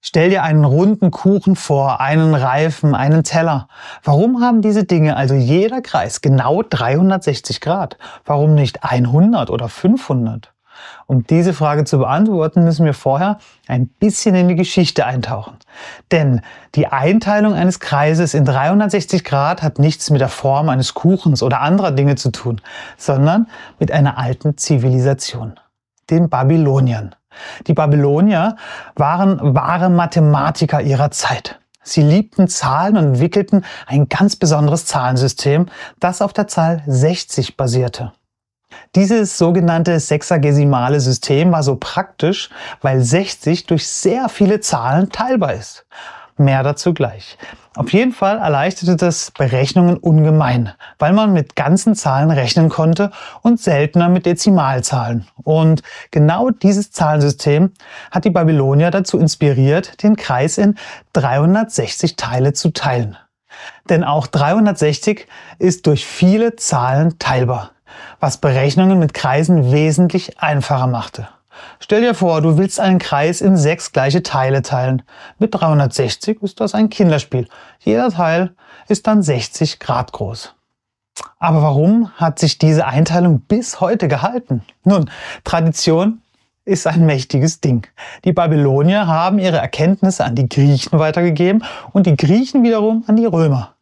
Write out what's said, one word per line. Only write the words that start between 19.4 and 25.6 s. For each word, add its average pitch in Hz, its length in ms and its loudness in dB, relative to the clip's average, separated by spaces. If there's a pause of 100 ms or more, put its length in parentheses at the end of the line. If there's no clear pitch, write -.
hat - 160 -2
nichts 151 300 0
mit 143 100 2
der 131 80 0
Form 143 400 -2
eines 131 260 -2
Kuchens 170 480 0
oder 123 180 0
anderer 175 300 0
Dinge 143 240 0
zu 127 160 -4
tun, 117 300 -8 (360)
sondern 156 520 0 (320)
mit 156 100 -2
einer 143 260 0
alten 131 420 -4
Zivilisation, 127 1000 -2 (500)